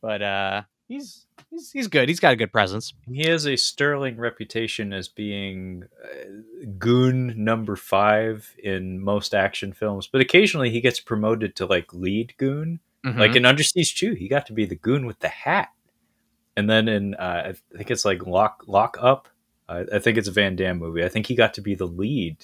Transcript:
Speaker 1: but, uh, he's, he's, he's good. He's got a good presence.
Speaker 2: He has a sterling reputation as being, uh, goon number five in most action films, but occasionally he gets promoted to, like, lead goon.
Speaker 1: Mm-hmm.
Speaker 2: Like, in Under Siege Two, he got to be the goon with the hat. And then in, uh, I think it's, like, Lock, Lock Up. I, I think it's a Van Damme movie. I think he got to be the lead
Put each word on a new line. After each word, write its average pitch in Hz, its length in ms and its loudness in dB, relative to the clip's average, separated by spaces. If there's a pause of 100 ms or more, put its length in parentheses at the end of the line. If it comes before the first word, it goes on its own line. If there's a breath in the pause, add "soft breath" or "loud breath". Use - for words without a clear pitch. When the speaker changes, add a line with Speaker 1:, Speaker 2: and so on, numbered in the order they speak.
Speaker 1:
but, 107 200 -4
uh, 98 420 -2 (260)
he's, 269 360 -14 (240)
he's, 320 220 -16
he's 254 160 -6
good. 135 220 4
He's 170 100 0
got 151 140 6
a - 20 4
good 110 160 -2
presence. 104 420 0 (160)
Speaker 2:
He 135 200 -4
has 160 180 2
a 139 80 0
sterling 139 640 -2
reputation 113 720 -4
as 95 160 -8
being, 95 800 -8 (180)
uh, 107 640 -18 (120)
goon 123 640 2
number 107 360 0
five 107 840 2
in 92 380 -4
most 98 340 -2
action 98 380 -2
films, 101 400 -6
but 135 80 2
occasionally 156 500 4
he 117 120 -2
gets 123 180 2
promoted 107 560 -2
to, 95 100 -4
like, 87 280 0
lead 98 440 -4
goon. 151 440 -4 (240)
Speaker 1:
Mm-hmm. 120 140 -2
Speaker 2:
Like, 113 180 6
in 123 80 4
Under 139 180 6
Siege - 340 0
Two, 214 180 0
he 90 120 -10
got 139 200 0
to 117 60 -14
be 107 120 0
the 101 100 -6
goon 127 300 -2
with 113 140 -10
the 78 100 -4
hat. 180 400 -2 (880)
And 107 120 0
then 110 180 4
in, 101 280 -2
uh, 90 380 -6 (200)
I - 40 -18
think 101 140 -6
it's, 110 120 -2
like, 92 220 0
Lock, 92 420 0
Lock 104 320 2
Up. 127 300 2 (400)
I, 87 240 -6
I 104 60 2
think 113 180 4
it's 104 100 0
a 98 40 -6
Van 98 240 2
Damme 90 240 0
movie. 82 240 -2
I 90 60 0
think 107 180 -4
he 123 80 -2
got 113 200 4
to 110 60 -12
be 101 140 -4
the 92 120 -4
lead 92 560 -4